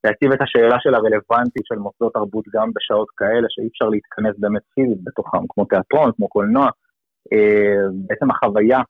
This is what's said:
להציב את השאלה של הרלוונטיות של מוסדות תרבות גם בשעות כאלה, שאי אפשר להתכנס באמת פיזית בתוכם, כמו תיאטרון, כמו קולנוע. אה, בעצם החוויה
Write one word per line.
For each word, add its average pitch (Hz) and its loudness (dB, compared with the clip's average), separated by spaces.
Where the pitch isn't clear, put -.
להציב 131 2
את 135 0
השאלה 120 4
של 135 2
הרלוונטיות 113 0
של 117 -6
מוסדות 107 -4
תרבות 107 -4
גם 113 0
בשעות 107 -2
כאלה, 113 0
שאי 113 -8
אפשר 113 -2
להתכנס 107 -4
באמת 104 -2
פיזית 110 -2
בתוכם, - -6
כמו 101 -2
תיאטרון, 123 0
כמו 104 -4
קולנוע. 113 0
אה, 104 4
בעצם - -2
החוויה 113 2